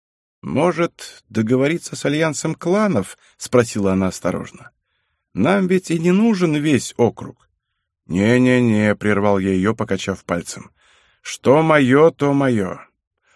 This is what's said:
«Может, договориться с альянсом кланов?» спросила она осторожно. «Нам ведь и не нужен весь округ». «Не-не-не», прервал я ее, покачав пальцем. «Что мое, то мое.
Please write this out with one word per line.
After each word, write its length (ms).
«Может, 840
договориться 680
с 100
альянсом 480
кланов?» 640
спросила 580
она 160
осторожно. 600
«Нам 320
ведь 240
и 80
не 140
нужен 440
весь 420
округ». 520
«Не-не-не», 880
прервал 440
я 120
ее, 220
покачав 500
пальцем. 460
«Что 400
мое, 480
то 200
мое. 460